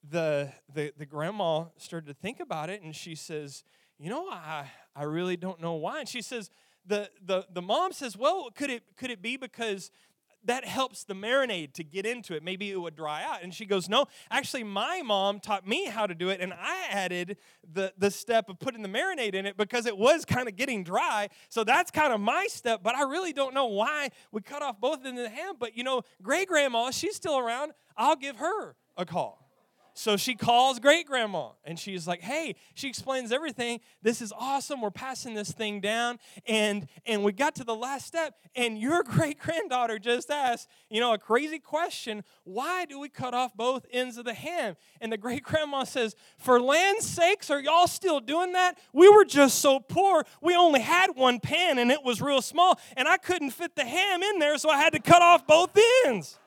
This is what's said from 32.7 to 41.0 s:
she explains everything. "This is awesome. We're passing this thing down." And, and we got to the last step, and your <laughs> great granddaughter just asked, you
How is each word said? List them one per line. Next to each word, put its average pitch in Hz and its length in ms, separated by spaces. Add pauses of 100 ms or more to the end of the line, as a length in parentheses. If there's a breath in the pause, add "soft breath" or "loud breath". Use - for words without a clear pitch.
she 269 120
explains 254 460
everything. 240 480 (200 soft breath)
"This 226 200
is 214 100
awesome. 269 480
We're 214 100
passing 262 440
this 208 180
thing 208 300
down." 233 360 (300 loud breath)
And, 208 400 (180 loud breath)
and 208 200
we 208 80
got 277 220
to 262 100
the 233 100
last 254 320
step, 330 280 (200 soft breath)
and 233 240
your 285 240
<laughs> - 120
great 302 220
granddaughter 233 600
just 240 320
asked, 269 380 (200 soft breath)
you 220 120